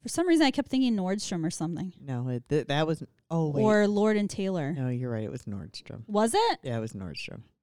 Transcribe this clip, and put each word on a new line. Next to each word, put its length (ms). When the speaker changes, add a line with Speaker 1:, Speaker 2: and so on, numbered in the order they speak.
Speaker 1:
For 60
some 180
reason, 200
I 40
kept 180
thinking 280
Nordstrom 480
or 60
something. 500
Speaker 2:
No, 280
it, 200
th-, 180
that 200
was, 180
oh, 200
wait. 120
Speaker 1:
Or 240
Lord 300
and 120
Taylor. 440
Speaker 2:
No, 160
you're 240
right. 120
It 60
was 120
Nordstrom. 680
Speaker 1:
Was 260
it? 300
Speaker 2:
Yeah, 120
it 40
was 120
Nordstrom. 500